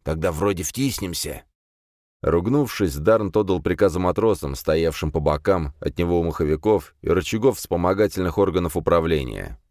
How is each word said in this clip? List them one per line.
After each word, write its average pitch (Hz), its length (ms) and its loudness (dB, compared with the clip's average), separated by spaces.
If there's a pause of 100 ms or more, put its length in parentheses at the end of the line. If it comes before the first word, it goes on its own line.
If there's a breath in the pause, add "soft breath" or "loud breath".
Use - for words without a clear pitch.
тогда 80 260 -2
вроде 90 320 0
втиснемся!» 90 800 -6 (800)
Ругнувшись, 98 720 0
Даррент 101 420 2
отдал 95 240 2
приказы 87 380 2
матросам, 90 560 0
стоявшим 80 560 0
по 80 80 -2
бокам 76 640 0
от - 180 -4
него 87 220 2
у - 20 2
маховиков 82 800 0
и - 60 -4
рычагов 107 500 0
вспомогательных 92 800 0
органов 90 380 0
управления. 78 800 0 (120)